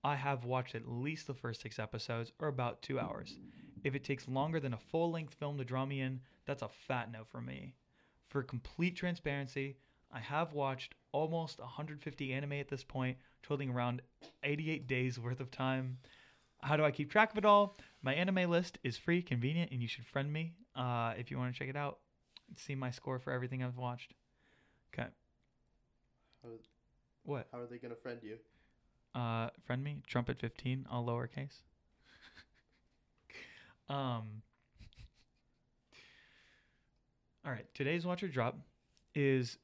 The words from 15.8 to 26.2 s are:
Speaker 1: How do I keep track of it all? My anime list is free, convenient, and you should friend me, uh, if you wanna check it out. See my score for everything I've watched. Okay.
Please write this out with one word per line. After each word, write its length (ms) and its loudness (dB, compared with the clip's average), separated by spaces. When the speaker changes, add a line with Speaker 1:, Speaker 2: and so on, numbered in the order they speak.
Speaker 1:
How 160 4
do 60 6
I 80 8
keep 200 -2
track 200 8
of 60 -2
it 80 2
all? 320 10
My 120 2
anime 360 4
list 340 4
is 140 0
free, 240 4
convenient, 500 2
and 100 -2
you 60 0
should 180 -6
friend 260 -2
me, 220 -2
uh, 420 2
if 140 -6
you 60 0
wanna 160 0
check 160 -4
it 80 -6
out. 220 -2
See 180 -6
my 160 0
score 280 -4
for 120 -4
everything 320 -2
I've 140 -2
watched. 360 -6
Okay. 140 -4